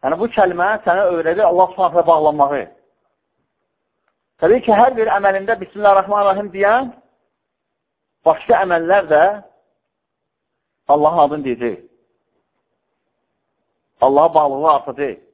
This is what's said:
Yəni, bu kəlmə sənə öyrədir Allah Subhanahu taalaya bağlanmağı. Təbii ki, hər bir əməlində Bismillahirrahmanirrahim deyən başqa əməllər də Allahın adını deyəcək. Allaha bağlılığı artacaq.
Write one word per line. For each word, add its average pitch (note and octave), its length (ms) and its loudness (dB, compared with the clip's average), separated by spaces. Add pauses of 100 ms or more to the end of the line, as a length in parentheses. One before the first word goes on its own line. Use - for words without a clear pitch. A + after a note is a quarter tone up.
Yəni, D3+ 160 -4
bu A3+ 160 -4
kəlmə F3+ 340 0 (140)
sənə F#3 300 0
öyrədir E3+ 340 -2
Allah F3 240 2
Subhanahu F3 220 -2
taalaya E3 180 2
bağlanmağı. D3 520 0 (1800)
Təbii G#3+ 220 2
ki, A3+ 80 0
hər A#3+ 240 4
bir A3 200 -2
əməlində G3 440 -2
Bismillahirrahmanirrahim G3 920 0
deyən G#3+ 400 0 (1300)
başqa D#3+ 380 0
əməllər F3 440 0
də D3+ 160 4 (1700)
Allahın D3+ 340 2
adını D3 240 -4
deyəcək. A#2 420 -8 (2000)
Allaha C#3+ 320 2
bağlılığı D3+ 380 0
artacaq. C3+ 460 -4 (160)